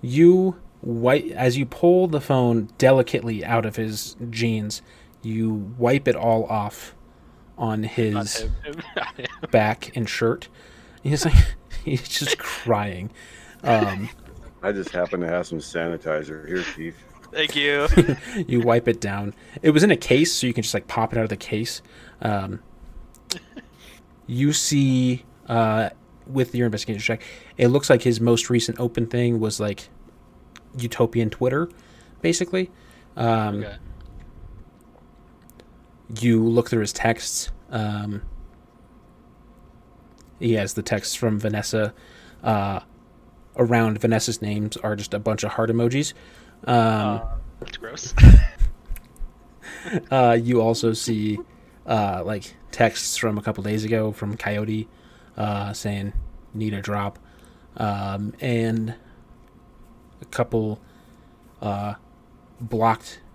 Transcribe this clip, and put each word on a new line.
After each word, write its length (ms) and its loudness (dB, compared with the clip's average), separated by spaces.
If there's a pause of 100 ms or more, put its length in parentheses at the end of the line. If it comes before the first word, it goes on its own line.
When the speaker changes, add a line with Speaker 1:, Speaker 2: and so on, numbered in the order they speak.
Speaker 1:
You 560 6 (240)
wipe, 500 2
as 260 0
you 80 -2
pull 420 4
the 120 -2
phone 480 2 (100)
delicately 680 2
out 200 0
of 120 -6
his 400 -8 (120)
jeans, 520 -4 (400)
you 560 -4
wipe 320 2
it 80 2
all 300 2
off 480 -6 (640)
on 260 -2
his 300 -2
Speaker 2:
Not 160 -4
him, 240 -4 (120)
him, 240 -12
<laughs> 80 -16
not 200 -8
him. 100 -12 (240)
Speaker 1:
back 440 0
and 140 -4
shirt. 400 -2 (520)
He's 220 -2
like, 360 8
<laughs> 260 -10
he's 240 -4
just 300 -4
crying. 680 -4 (540)
Um, 460 2 (520)
Speaker 3:
I 120 -2
just 160 -6
happen 320 -2
to 60 -4
have 200 -4
some 120 -8
sanitizer. 880 -6
Here, 180 -4 (120)
Keith. 220 -12 (340)
Speaker 2:
Thank 240 -4
you. 320 0 (300)
Speaker 1:
<laughs> 320 -8
You 100 2
wipe 300 2
it 100 0
down. 340 -6 (280)
It 80 6
was 120 6
in 100 6
a 60 4
case, 360 2
so 120 -2
you 80 0
can 100 -2
just, 100 -6
like, 140 -4
pop 260 -2
it 40 -2
out 60 0
of 60 -4
the 80 -6
case. 440 -6 (400)
Um, 380 -4 (1700)
you 240 0
see, 720 2 (240)
uh, 440 0 (360)
with 280 -2
your 100 0
investigation 360 -4
check, 200 -4 (340)
it 120 4
looks 220 2
like 120 8
his 180 0
most 300 2
recent 300 0
open 260 -2
thing 340 0
was, 200 -4
like, 300 -6 (880)
Utopian 520 -2
Twitter, 400 -2 (520)
basically. 500 -2 (440)
Um, 480 0
Speaker 2:
Okay. 120 -12 (2500)
Speaker 1:
you 220 4
look 260 2
through 120 0
his 120 -4
texts. 580 -4 (180)
Um, 520 -6 (2250)
he 140 0
has 200 -2
the 100 -6
texts 320 -4
from 240 0
Vanessa. 540 -2 (500)
Uh, 360 -2 (760)
around 440 2
Vanessa's 420 0
names 360 -4
are 180 -4
just 180 -10
a 60 -4
bunch 240 -2
of 80 -6
heart 180 0
emojis. 440 0 (520)
Um, 120 2
Speaker 2:
Uh, 440 2 (380)
that's 180 -16
gross. 360 -12 (920)
<laughs> 1040 -10
Speaker 1:
uh, 300 6
you 200 2
also 320 2
see, 440 -2 (480)
uh, 400 0
like, 300 -8 (160)
texts 460 0
from 200 -2
a 60 -4
couple 200 -6
days 200 -4
ago 280 0
from 240 -8
Coyote, 520 -6 (500)
uh, 360 -4
saying, 400 -6 (400)
"Need 200 -4
a 80 -8
drop," 380 -6 (580)
um, 600 -4
and 560 -2 (1300)
a 40 -18
couple, 540 -4 (840)
uh, 340 -6 (640)
blocked. 580 -2 (140)